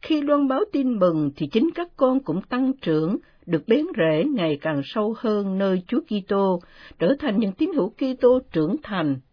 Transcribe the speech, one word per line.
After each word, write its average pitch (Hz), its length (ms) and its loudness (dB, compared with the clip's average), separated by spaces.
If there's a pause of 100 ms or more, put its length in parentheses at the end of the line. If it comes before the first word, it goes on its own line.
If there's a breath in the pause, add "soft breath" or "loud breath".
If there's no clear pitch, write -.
khi 311 180 0
loan 285 280 2
báo 262 120 0 (120)
tin 254 260 0
mừng 160 380 2
thì 156 100 -4
chính 233 280 2
các 349 220 -8
con 262 240 2
cũng 185 220 -4
tăng 262 300 -2 (100)
trưởng, 160 340 0 (300 soft breath)
được 170 220 0
bén 294 180 2 (100)
rễ 160 280 2
ngày 175 360 0
càng 151 240 -2
sâu 214 340 -2
hơn 202 400 -2
nơi 190 280 0
Chúa 247 140 0
Kitô, 196 600 -2 (380 loud breath)
trở 240 200 2
thành 220 200 -2
những 196 140 0
tín 320 220 -2
hữu 208 160 0
Kitô 254 480 2 (140)
trưởng 170 300 0
thành. 160 340 -2 (160)